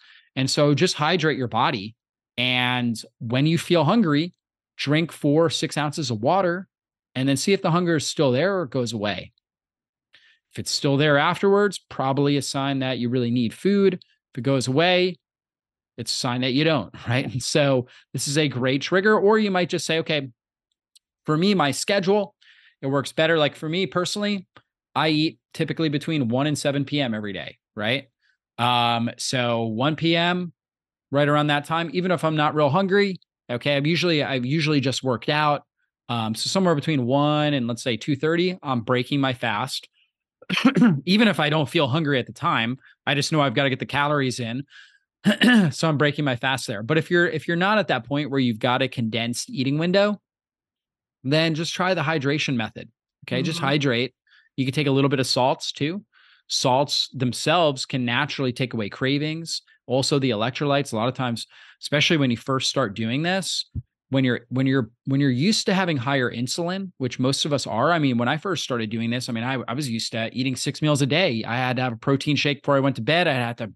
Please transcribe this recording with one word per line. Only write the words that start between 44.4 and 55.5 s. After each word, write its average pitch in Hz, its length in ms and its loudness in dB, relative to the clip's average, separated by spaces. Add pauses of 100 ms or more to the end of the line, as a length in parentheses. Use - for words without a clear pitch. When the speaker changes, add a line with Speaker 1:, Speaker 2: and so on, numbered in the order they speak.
Speaker 1:
<clears throat> 208 460 4
So - 180 0
I'm 147 100 2
breaking 147 260 2
my 131 100 0
fast 131 320 -2
there. 107 160 -6
But 156 160 0
if 156 120 0
you're, 175 180 4
if - 180 -6
you're 170 100 0
not 202 220 2
at 175 100 2
that 127 160 0
point 143 260 -4
where 139 100 0
you've 120 180 2
got 127 240 2
a 127 60 2
condensed 117 600 -4
eating 139 300 -2
window, 196 420 2 (1000)
then 156 320 2
just 160 180 -4
try 185 220 0
the 165 80 -2
hydration 147 540 0
method. - 340 -6 (340)
Okay. 131 180 -2
Just 165 160 -4
Speaker 2:
Mm-hmm. 135 80 -2
Speaker 1:
hydrate. 135 480 0 (420)
You 135 80 -2
can 135 100 -4
take 147 140 0
a - 20 2
little 139 200 4
bit 139 100 0
of 127 60 0
salts 135 440 -2